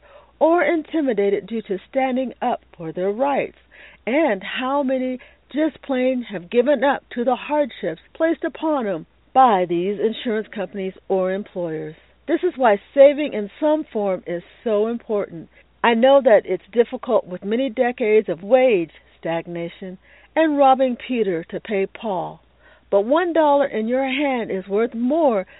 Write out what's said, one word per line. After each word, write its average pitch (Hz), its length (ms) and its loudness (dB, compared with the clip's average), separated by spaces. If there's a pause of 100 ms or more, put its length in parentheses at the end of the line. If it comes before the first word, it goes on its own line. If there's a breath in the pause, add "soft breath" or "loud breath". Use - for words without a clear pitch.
(400 loud breath)
or 330 240 4
intimidated 240 840 -2
due 226 160 -6
to 185 160 -6 (100)
standing 262 420 -2 (100)
up 240 200 -2 (160)
for 160 160 -10
their 185 180 -2
rights? 247 460 -2 (480 loud breath)
And 240 360 0
how 262 420 -4
many 254 360 -2 (320 loud breath)
just 302 300 -2
plain 254 500 -2
have 175 180 -10
given 247 360 2
up 269 180 0 (120)
to 240 100 -2
the 254 100 0
hardships 233 640 -4 (140)
placed 330 300 -2
upon 302 400 -4
them 175 200 -6 (280)
by 226 340 6
these 180 320 -2
insurance 220 560 -4
companies 196 380 -8 (160)
or 185 240 0
employers? 160 640 -8 (300)
This 311 160 -2
is 359 140 -2
why 226 240 2 (140)
saving 277 400 6
in 208 160 -6 (100)
some 311 320 0
form 202 340 -2
is 175 180 -8 (200)
so 214 240 0
important. 208 640 -6 (340 soft breath)
I 233 100 4
know 262 300 6
that 220 220 6
it's 180 260 -4
difficult 233 560 0
with 180 160 -12
many 240 260 -2
decades 220 600 0
of 165 140 -6
wage 220 480 2 (280)
stagnation 170 800 -8 (380 soft breath)
and 311 220 2
robbing 262 380 4
Peter 196 540 -2
to 185 100 -8
pay 196 260 -4
Paul. 165 540 -8 (500 soft breath)
But 202 120 4
one 320 320 0
dollar 285 320 4
in 220 240 -6
your 262 160 0
hand 262 460 -2
is 190 180 -6
worth 226 240 -2
more 247 520 0 (140 loud breath)